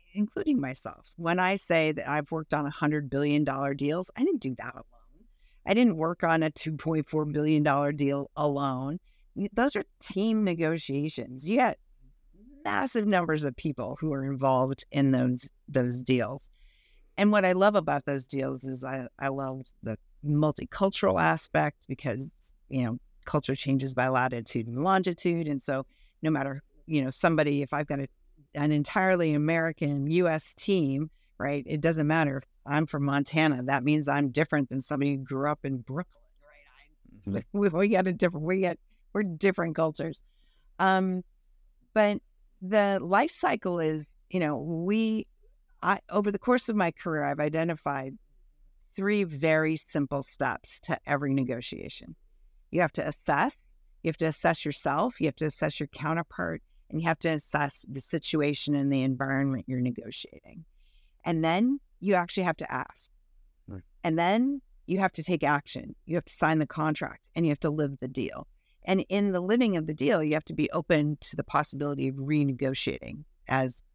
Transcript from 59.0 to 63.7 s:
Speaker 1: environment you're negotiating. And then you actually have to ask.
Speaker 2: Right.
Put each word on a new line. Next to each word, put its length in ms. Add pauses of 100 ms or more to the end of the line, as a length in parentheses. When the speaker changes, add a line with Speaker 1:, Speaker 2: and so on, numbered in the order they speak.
Speaker 1:
environment 640
you're 140
negotiating. 800 (640)
And 180
then 360 (200)
you 140
actually 300
have 140
to 140
ask. 380 (580)
Speaker 2:
Right. 140 (220)